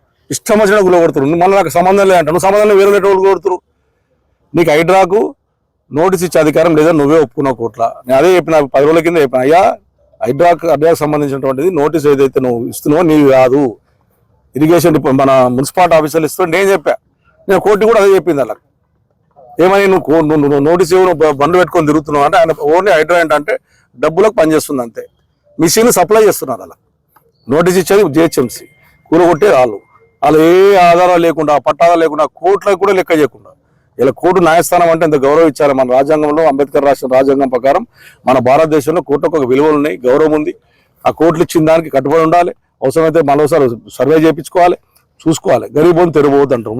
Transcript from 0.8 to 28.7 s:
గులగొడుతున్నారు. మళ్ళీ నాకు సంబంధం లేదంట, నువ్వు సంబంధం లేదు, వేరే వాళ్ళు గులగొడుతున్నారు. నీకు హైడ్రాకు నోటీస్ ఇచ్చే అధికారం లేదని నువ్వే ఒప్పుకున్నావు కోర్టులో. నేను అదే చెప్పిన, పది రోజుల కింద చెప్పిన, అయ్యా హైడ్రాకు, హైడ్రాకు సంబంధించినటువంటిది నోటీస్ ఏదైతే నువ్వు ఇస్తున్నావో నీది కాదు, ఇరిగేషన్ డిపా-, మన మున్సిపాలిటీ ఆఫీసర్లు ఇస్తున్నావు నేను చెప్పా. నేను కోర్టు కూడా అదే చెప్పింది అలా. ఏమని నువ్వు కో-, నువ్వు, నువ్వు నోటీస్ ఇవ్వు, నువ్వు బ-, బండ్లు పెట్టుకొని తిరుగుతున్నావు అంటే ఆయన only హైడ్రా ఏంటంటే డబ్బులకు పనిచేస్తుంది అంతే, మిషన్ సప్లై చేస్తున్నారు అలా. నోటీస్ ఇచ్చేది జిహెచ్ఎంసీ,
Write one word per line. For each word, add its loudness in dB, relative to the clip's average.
గులగొడుతున్నారు. 0
మళ్ళీ 2
నాకు -4
సంబంధం 2
లేదంట, 2
నువ్వు -4
సంబంధం 2
లేదు, 4
వేరే 2
వాళ్ళు 0
గులగొడుతున్నారు. -2
నీకు 0
హైడ్రాకు 2
నోటీస్ 0
ఇచ్చే -2
అధికారం 0
లేదని 2
నువ్వే 2
ఒప్పుకున్నావు -4
కోర్టులో. -6
నేను 0
అదే 2
చెప్పిన, 0
పది 2
రోజుల 2
కింద -2
చెప్పిన, -2
అయ్యా 2
హైడ్రాకు, 0
హైడ్రాకు 0
సంబంధించినటువంటిది -4
నోటీస్ -2
ఏదైతే 0
నువ్వు -4
ఇస్తున్నావో -2
నీది 2
కాదు, 2
ఇరిగేషన్ 2
డిపా-, -2
మన 0
మున్సిపాలిటీ 0
ఆఫీసర్లు -2
ఇస్తున్నావు -4
నేను 0
చెప్పా. -2
నేను 0
కోర్టు 0
కూడా 2
అదే 2
చెప్పింది -2
అలా. -12
ఏమని 2
నువ్వు 0
కో-, 2
నువ్వు, 0
నువ్వు 0
నోటీస్ 0
ఇవ్వు, 4
నువ్వు -2
బ-, 2
బండ్లు 2
పెట్టుకొని -2
తిరుగుతున్నావు -2
అంటే 0
ఆయన 2
only 2
హైడ్రా 0
ఏంటంటే -2
డబ్బులకు 0
పనిచేస్తుంది -2
అంతే, -16
మిషన్ 2
సప్లై 2
చేస్తున్నారు -6
అలా. -20
నోటీస్ 0
ఇచ్చేది 2
జిహెచ్ఎంసీ, -2